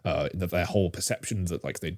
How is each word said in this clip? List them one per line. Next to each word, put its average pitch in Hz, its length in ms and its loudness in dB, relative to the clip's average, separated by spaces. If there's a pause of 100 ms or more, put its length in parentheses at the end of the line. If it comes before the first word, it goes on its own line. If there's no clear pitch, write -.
uh, 78 300 2
that 90 160 -2
their 87 160 2
whole 92 240 4
perception 90 560 -2
that, 82 180 -2
like, - 160 -6
they 82 180 -4